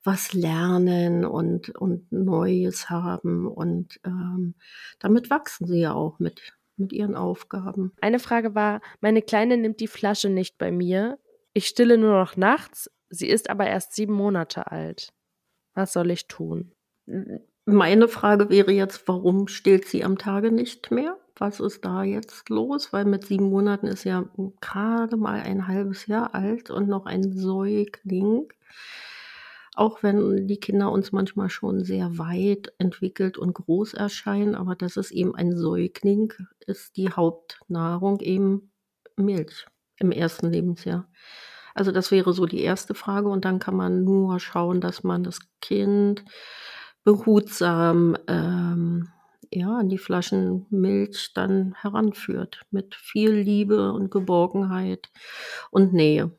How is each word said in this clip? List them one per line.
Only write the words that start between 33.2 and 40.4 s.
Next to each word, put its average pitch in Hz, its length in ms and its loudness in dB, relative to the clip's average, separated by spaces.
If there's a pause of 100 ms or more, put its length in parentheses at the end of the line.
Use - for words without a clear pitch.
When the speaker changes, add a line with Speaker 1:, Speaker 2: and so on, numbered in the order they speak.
Speaker 1:
und 180 160 -2
groß 185 400 -2
erscheinen, 202 600 -2
aber 180 200 -4
das 180 240 -6
ist 190 140 -6
eben 180 220 0
ein 175 220 0
Säugling, 185 760 0 (340)
ist - 320 -12
die 190 120 0
Hauptnahrung 170 1120 -2
eben 196 520 0 (440)
Milch 196 500 -2 (300)
im 180 160 2
ersten 170 380 -2